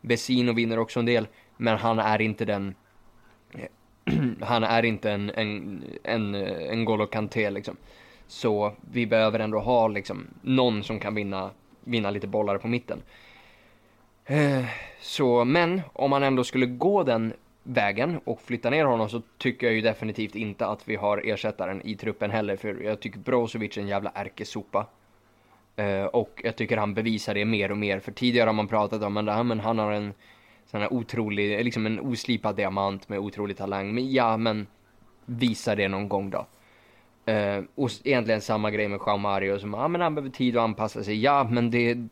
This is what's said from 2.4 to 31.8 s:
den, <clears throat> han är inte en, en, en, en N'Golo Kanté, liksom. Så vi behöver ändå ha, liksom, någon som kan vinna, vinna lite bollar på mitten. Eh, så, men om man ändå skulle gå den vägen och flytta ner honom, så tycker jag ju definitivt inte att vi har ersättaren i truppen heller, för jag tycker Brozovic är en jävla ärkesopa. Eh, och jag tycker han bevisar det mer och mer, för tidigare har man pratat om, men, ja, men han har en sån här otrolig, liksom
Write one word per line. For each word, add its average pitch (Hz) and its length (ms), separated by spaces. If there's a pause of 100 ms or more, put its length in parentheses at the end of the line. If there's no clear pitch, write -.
den, 98 300 (1300)
<clears throat> 143 360
han 113 240
är 117 200
inte 110 260
en, 101 200
en, 101 520 (200)
en, 107 320
en 101 540
N'Golo 107 180
Kanté, 107 440
liksom. 101 260 (500)
Så 104 460 (200)
vi 120 140
behöver 110 320
ändå 107 200
ha, 113 300
liksom, 98 380 (160)
någon 127 420
som 110 160
kan 104 140
vinna, 98 360 (340)
vinna 113 260
lite 101 160
bollar 101 320
på 113 100
mitten. - 340 (1200)
Eh, 139 400 (360)
så, 120 440
men 170 360 (120)
om 139 180
man 139 120
ändå 131 220
skulle 127 220
gå 165 360
den 113 300 (300)
vägen 120 640
och 117 160
flytta 120 300
ner 151 140
honom, 113 240
så 117 140 (160)
tycker 123 280
jag 113 80
ju 110 60
definitivt 110 540
inte 107 320
att 104 220
vi 107 80
har 104 220 (100)
ersättaren 98 580
i 104 100
truppen 104 340
heller, 104 260
för 104 280
jag 107 160
tycker 104 180
Brozovic 113 580
är 104 40
en 101 80
jävla 101 260
ärkesopa. 101 720 (880)
Eh, 98 280
och - 400
jag 113 120
tycker 113 200
han 104 180
bevisar 110 400
det 104 100
mer 101 260
och 101 80
mer, 101 220
för - 120
tidigare 120 360
har 107 60
man 107 140
pratat 104 340
om, 101 120
men, 107 120
ja, 107 160
men 117 180
han 110 180
har 107 140
en 104 220 (520)
sån 104 140
här 104 120
otrolig, 107 720
liksom 117 220